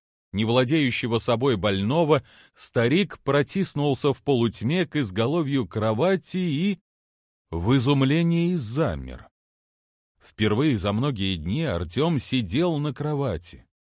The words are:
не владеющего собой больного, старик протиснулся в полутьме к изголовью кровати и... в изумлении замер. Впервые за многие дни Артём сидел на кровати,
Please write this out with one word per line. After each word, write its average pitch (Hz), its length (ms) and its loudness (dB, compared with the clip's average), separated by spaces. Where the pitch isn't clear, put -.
не 101 120 0
владеющего 123 760 2
собой 120 380 2
больного, 113 680 2
старик 131 680 0
протиснулся 143 920 0
в - 100 -4
полутьме 127 640 0
к - 120 -8
изголовью 135 720 0
кровати 113 720 -2
и... 180 400 0
в 87 260 2
изумлении 160 800 2
замер. 104 720 -6
Впервые 107 540 0
за 101 140 -2
многие 104 440 -2
дни 90 280 -4
Артём 123 540 -2
сидел 131 600 -2
на 147 160 -4
кровати, 139 720 -6